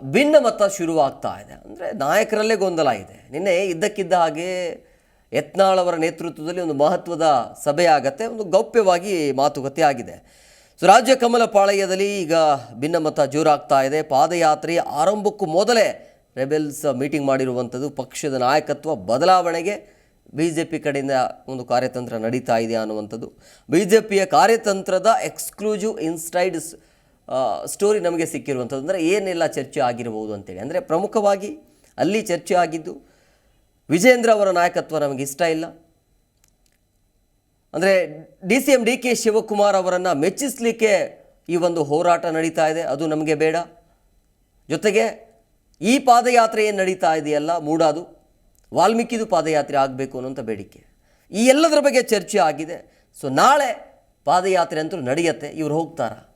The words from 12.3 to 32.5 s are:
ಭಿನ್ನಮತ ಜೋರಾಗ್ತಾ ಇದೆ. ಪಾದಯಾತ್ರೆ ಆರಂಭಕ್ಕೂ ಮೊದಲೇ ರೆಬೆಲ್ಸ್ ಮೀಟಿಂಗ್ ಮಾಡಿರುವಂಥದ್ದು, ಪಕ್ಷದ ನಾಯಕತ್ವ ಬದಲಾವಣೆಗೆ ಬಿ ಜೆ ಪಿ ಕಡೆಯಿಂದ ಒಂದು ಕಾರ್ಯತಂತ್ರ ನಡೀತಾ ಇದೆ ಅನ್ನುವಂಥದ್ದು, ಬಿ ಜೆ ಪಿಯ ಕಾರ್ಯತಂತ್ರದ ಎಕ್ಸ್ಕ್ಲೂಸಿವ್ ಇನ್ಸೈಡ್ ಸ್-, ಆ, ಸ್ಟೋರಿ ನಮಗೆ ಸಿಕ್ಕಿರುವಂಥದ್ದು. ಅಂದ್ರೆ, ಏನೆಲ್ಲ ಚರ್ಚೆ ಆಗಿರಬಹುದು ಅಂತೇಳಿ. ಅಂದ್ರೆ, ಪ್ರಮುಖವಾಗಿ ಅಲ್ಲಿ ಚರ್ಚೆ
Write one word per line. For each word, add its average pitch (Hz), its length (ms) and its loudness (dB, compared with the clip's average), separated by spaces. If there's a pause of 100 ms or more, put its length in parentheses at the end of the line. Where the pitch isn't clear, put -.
ಭಿನ್ನಮತ 151 460 -2
ಜೋರಾಗ್ತಾ 143 640 2
ಇದೆ. 139 200 0
ಪಾದಯಾತ್ರೆ 156 760 2
ಆರಂಭಕ್ಕೂ 196 680 -2
ಮೊದಲೇ 170 720 0 (180)
ರೆಬೆಲ್ಸ್ 143 600 -2
ಮೀಟಿಂಗ್ 139 320 -2
ಮಾಡಿರುವಂಥದ್ದು, 131 600 -2
ಪಕ್ಷದ 135 440 -8
ನಾಯಕತ್ವ 147 640 0
ಬದಲಾವಣೆಗೆ 170 1000 0 (420)
ಬಿ 165 140 0
ಜೆ 160 140 -2
ಪಿ 160 160 -6
ಕಡೆಯಿಂದ 139 320 -4 (360)
ಒಂದು 127 180 -8
ಕಾರ್ಯತಂತ್ರ 123 500 -2
ನಡೀತಾ 117 420 -2
ಇದೆ 113 180 -2
ಅನ್ನುವಂಥದ್ದು, 107 580 -8 (380)
ಬಿ 180 140 2
ಜೆ 208 160 6
ಪಿಯ 196 240 0
ಕಾರ್ಯತಂತ್ರದ 196 840 2 (160)
ಎಕ್ಸ್ಕ್ಲೂಸಿವ್ 208 760 -6
ಇನ್ಸೈಡ್ 170 580 -4
ಸ್-, - 200 -12 (520)
ಆ, 120 360 -2
ಸ್ಟೋರಿ 208 340 0
ನಮಗೆ 170 260 -2
ಸಿಕ್ಕಿರುವಂಥದ್ದು. 135 560 -6
ಅಂದ್ರೆ, 165 240 -2
ಏನೆಲ್ಲ 185 400 0
ಚರ್ಚೆ 143 340 -6
ಆಗಿರಬಹುದು 117 540 -4
ಅಂತೇಳಿ. 101 260 -12
ಅಂದ್ರೆ, 147 200 -6
ಪ್ರಮುಖವಾಗಿ 202 800 -2 (400)
ಅಲ್ಲಿ 190 240 0
ಚರ್ಚೆ 185 340 -4